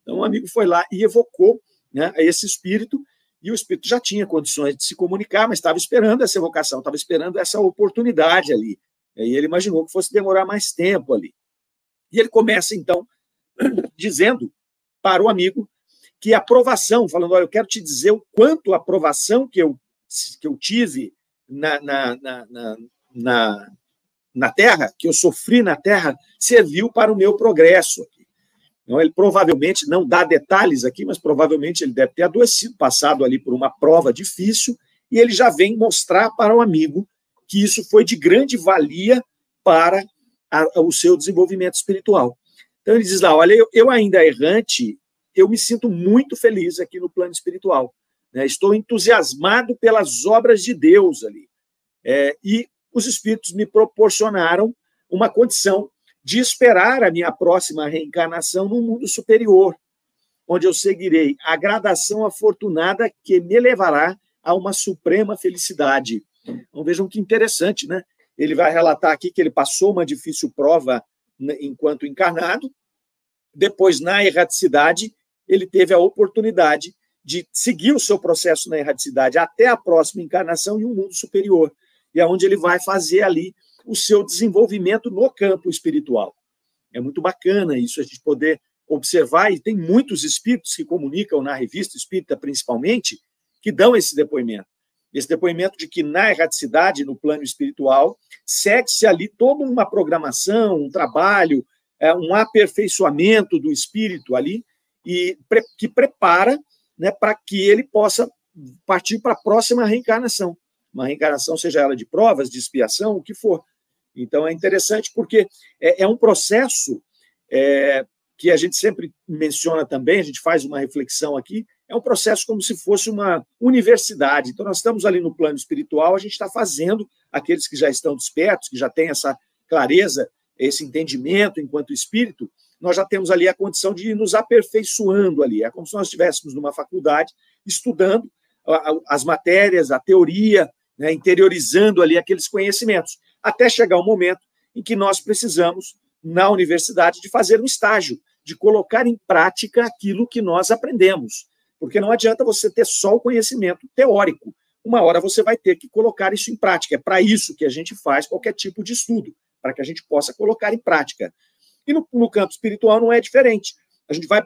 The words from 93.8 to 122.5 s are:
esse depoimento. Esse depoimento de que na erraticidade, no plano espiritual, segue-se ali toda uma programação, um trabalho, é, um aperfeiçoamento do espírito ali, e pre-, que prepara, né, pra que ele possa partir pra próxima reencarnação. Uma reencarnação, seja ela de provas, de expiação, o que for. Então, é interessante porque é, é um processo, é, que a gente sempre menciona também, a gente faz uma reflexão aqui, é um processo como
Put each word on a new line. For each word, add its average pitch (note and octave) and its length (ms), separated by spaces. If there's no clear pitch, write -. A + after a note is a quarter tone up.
esse - 180
depoimento. A#2+ 520
Esse C#3 140
depoimento F3 520
de D#3+ 100
que E3+ 140
na F3 280
erraticidade, D#3 720
no C3+ 120
plano D3+ 260
espiritual, C#3 760
segue-se - 640
ali F#3 200
toda C#4 380
uma B3 240
programação, E3+ 920
um C#3 80
trabalho, F3 760
é, D#3+ 160
um F3 200
aperfeiçoamento G3+ 1200
do D3 140
espírito F3+ 640
ali, F3 280
e F3+ 340
pre-, - 160
que A3+ 100
prepara, G3+ 720
né, F3+ 140
pra G#3+ 240
que G3+ 280
ele G#3+ 220
possa G#3+ 460
partir F#3+ 360
pra A#3 140
próxima A3+ 520
reencarnação. A3 680
Uma B2+ 140
reencarnação, D3 500
seja D#3+ 240
ela C#3 160
de A2+ 80
provas, F3+ 460
de B2 80
expiação, C#3 580
o E3 60
que G#3 120
for. F3+ 280
Então, C#3+ 320
é E3 60
interessante F#3+ 600
porque A3 320
é, F3 220
é F#3+ 40
um A3 100
processo, G#3+ 880
é, C#3 540
que F3 140
a E3 60
gente E3 200
sempre F#3 360
menciona D#3 580
também, D3 360
a - 20
gente D3 180
faz C3 240
uma C#3+ 140
reflexão C#3 580
aqui, G#3 300
é - 80
um A#3 40
processo G#3+ 460
como G#3+ 140